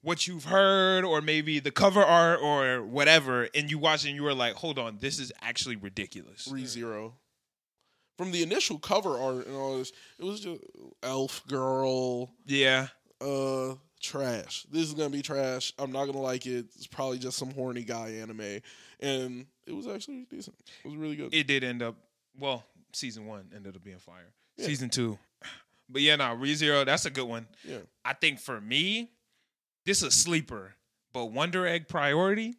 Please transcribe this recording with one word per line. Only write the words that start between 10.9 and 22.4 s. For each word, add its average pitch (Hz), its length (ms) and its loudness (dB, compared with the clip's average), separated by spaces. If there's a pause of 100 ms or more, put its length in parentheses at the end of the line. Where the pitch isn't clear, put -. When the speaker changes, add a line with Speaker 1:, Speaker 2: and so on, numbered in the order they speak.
Speaker 2:
elf 135 440 -4
girl. 131 840 0 (140)
Speaker 1:
Yeah. 135 420 4 (320)
Speaker 2:
Uh, 135 560 -2 (260)
trash. 127 720 -6
This 160 160 0
is 151 60 -8
gonna 147 160 -2
be 143 120 -4
trash. 131 560 -4
I'm 135 140 -6
not 139 140 -2
gonna 135 160 -4
like 127 240 -4
it. 123 220 -6 (100)
It's - 100 -18
probably 131 320 -6
just 127 180 -6
some 131 140 -8
horny 127 320 -6
guy 113 280 -8 (100)
anime. 107 400 -10 (400)
And 131 440 -4 (220)
it 175 80 -10
was 240 120 -10
actually 247 420 -12
decent. - 260 -16 (300)
It - 20 -12
was 151 100 -12
really 156 200 -6
good. 143 160 -8
Speaker 1:
It 151 140 2
did 139 180 0
end 120 180 -4
up, 117 120 -6 (440)
well, 135 240 -4 (300)